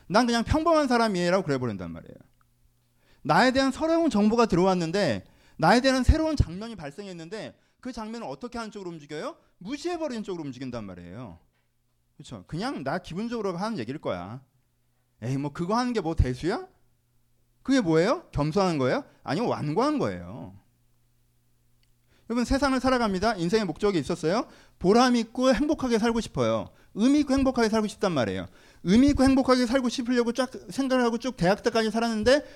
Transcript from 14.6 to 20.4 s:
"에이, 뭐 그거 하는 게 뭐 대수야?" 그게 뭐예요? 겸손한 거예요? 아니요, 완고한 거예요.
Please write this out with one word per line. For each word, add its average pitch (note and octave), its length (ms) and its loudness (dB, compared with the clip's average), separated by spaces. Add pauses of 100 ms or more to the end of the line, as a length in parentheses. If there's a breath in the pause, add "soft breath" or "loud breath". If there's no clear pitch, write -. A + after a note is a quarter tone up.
"에이, C3 140 -4
뭐 C#3+ 160 -6
그거 F3 240 -4
하는 B3 160 -2
게 A3 80 -4
뭐 D#3+ 140 -4
대수야?" D#3 520 0 (960)
그게 C4 180 2
뭐예요? F3 420 2 (100)
겸손한 D#3+ 460 0
거예요? C#3+ 260 0 (200 soft breath)
아니요, F#3+ 240 -2
완고한 D#3 500 -2
거예요. F#2+ 560 -8 (1800)